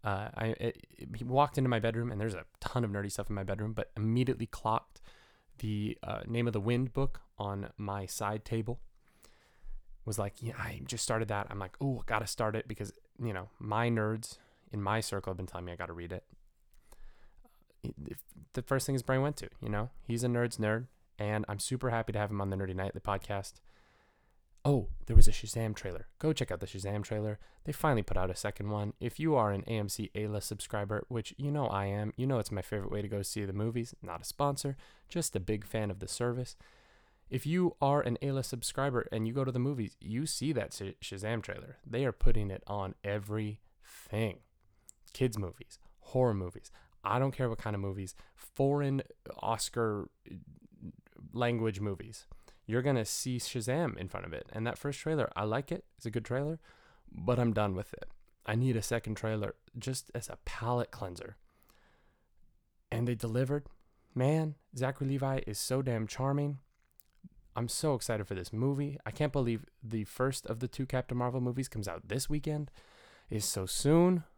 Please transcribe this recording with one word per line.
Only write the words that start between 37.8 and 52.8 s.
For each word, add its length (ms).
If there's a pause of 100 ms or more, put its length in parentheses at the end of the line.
are 200
an 220
A-List 280
subscriber 640
and 140
you 60
go 120
to 80
the 80
movies, 400
you 260
see 260
that 220
Sh-, 400
Shazam 280
trailer. 440
They 180
are 60
putting 400
it 160
on 380
everything. 1300 (760)
Kids 260
movies, 400 (220)
horror 340
movies, 380 (320)
I 160
don't 100
care 180
what 100
kind 180
of 40
movies, 360 (180)
foreign 680 (360)
Oscar 720 (1200)
language 460
movies. 480 (400)
You're 160